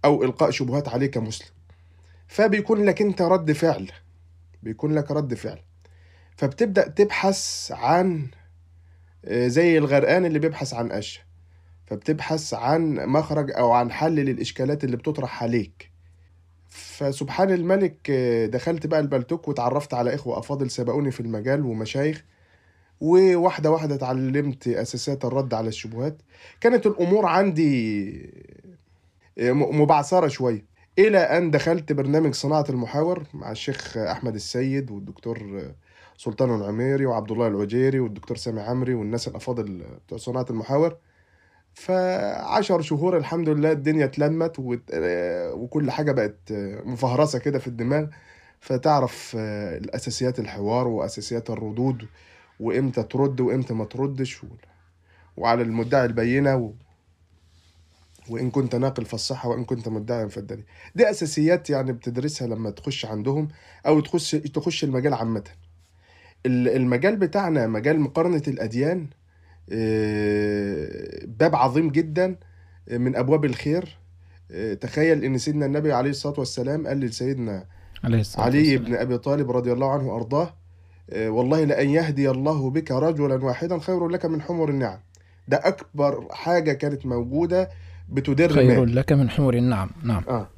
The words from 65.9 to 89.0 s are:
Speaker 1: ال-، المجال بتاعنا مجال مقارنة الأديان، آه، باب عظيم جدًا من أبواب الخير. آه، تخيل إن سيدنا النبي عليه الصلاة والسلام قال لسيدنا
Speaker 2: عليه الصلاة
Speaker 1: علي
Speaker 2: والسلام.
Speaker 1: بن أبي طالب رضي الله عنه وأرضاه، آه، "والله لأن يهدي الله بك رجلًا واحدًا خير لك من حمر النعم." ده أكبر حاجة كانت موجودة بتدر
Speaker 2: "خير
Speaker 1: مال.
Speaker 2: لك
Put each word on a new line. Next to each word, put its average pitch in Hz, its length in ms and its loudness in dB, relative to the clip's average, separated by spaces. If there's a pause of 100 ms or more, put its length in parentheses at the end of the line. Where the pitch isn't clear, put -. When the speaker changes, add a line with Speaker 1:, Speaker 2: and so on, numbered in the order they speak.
Speaker 1:
ال-، 123 220 2
المجال 131 480 2
بتاعنا 170 500 0
مجال 117 340 2
مقارنة 160 480 0
الأديان، 143 580 -2 (640)
آه، 104 1500 -2
باب 147 320 2
عظيم 131 340 4
جدًا 165 460 0 (540)
من 123 260 0
أبواب 147 280 2
الخير. 147 540 -2 (520)
آه، 101 240 -6
تخيل 151 500 2
إن 131 140 0
سيدنا 147 280 -2
النبي 147 260 0
عليه 131 180 2
الصلاة 143 280 -6
والسلام 139 480 -4
قال 139 140 -2
لسيدنا 120 640 -4 (400)
Speaker 2:
عليه 113 160 2
الصلاة 107 240 -2
Speaker 1:
علي 127 140 4
Speaker 2:
والسلام. 135 260 4
Speaker 1:
بن 117 100 0
أبي 120 240 0
طالب 139 320 0
رضي 123 220 0
الله 135 180 0
عنه 135 180 -2
وأرضاه، 123 460 -2 (560)
آه، 110 200 -2
"والله 127 340 2
لأن 143 260 2
يهدي 147 400 2
الله 135 400 0
بك 156 200 -2
رجلًا 139 540 0
واحدًا 165 340 -2
خير 175 300 -2
لك 175 180 -2
من 160 160 -2
حمر 165 260 -2
النعم." 127 300 -2 (500)
ده 135 160 4
أكبر 143 680 0
حاجة 165 420 0
كانت 139 340 -4
موجودة 151 640 0 (380)
بتدر 139 440 2
Speaker 2:
"خير 127 280 8
Speaker 1:
مال. 120 160 2
Speaker 2:
لك 135 160 2